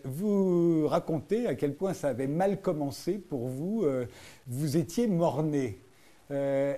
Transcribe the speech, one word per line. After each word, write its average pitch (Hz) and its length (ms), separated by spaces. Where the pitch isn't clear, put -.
vous 170 840
racontez 170 600
à 151 80
quel 143 200
point 190 200
ça 147 140
avait 131 180
mal 180 340
commencé 160 580
pour 127 300
vous, 175 360
euh, 131 200
vous 135 300
étiez 233 300
mort-né. 147 760
Euh, 139 480